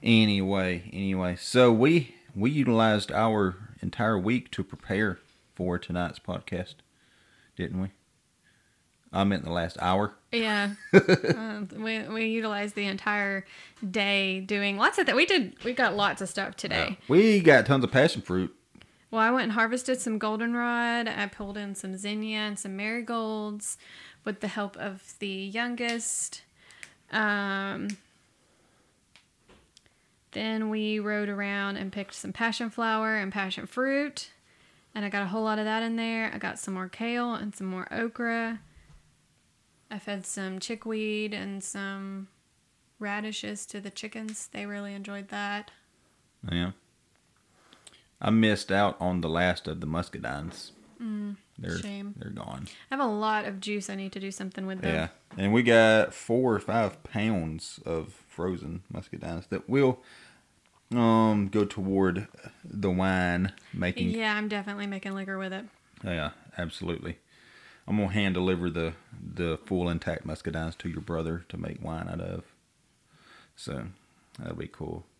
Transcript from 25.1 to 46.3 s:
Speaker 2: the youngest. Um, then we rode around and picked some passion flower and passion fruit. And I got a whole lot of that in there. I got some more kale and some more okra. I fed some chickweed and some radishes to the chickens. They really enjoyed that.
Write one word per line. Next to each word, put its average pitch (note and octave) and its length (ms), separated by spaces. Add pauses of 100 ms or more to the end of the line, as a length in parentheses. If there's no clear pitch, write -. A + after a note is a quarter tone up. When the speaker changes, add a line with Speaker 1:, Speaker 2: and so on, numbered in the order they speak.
Speaker 2:
the G3+ 80
youngest. A#3 1120 (680)
Um, G3+ 760 (2500)
then A3 360
we G#3+ 300
rode G#3 300
around G3+ 480
and F#3+ 160
picked G3 220
some - 180
passion A3+ 380
flower A3 460
and G3 160
passion G3 340
fruit. C#4 640 (640)
And G#3+ 100
I G3+ 40
got G3+ 140
a G3 40
whole G#3 180
lot G#3+ 140
of G#3+ 60
that A3 180
in A3+ 140
there. A3+ 380
I - 40
got G3+ 200
some - 160
more F#3 140
kale A#3+ 460
and G#3 200
some F#3+ 120
more F#3 260
okra. A#3 680 (1300)
I G#3+ 80
fed G3 280
some F#3+ 320
chickweed G#3+ 720
and G3 300
some G3 640 (720)
radishes G#3 680
to G3+ 140
the G3 100
chickens. A3 580
They G3+ 180
really G3+ 280
enjoyed G3 340
that. G3+ 420 (800)